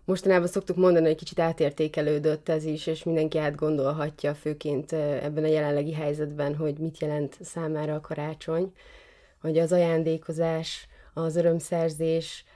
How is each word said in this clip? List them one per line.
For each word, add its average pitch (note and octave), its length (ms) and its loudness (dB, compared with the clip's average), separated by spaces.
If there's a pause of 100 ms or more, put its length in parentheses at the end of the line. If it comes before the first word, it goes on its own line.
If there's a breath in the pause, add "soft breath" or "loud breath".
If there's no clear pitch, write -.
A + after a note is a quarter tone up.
mostanában F3+ 440 4
szoktuk F3+ 280 -2
mondani, F3 300 6
hogy D#3+ 100 4
kicsit - 240 -6
átértékelődött D#3 1080 0
ez D#3 160 0
is, D3+ 220 -4
és D#3+ 160 -4
mindenki D#3+ 360 0
átgondolhatja, D3 960 -2
főként, D3 580 -4
ö, D#3+ 40 -2
ebben D3 480 -2
a D#3 40 2
jelenlegi D3+ 440 2
helyzetben, D3 640 -4
hogy D3+ 220 -2
mit D#3+ 220 -6
jelent D3 420 -4
számára D#3 520 -4
a D#3 60 -6
karácsony, D#3+ 720 -4 (680 loud breath)
hogy D#3 180 0
az E3 140 4
ajándékozás, D#3+ 1160 0 (260 soft breath)
az D#3+ 220 -2
örömszerzés, E3 1080 0 (120)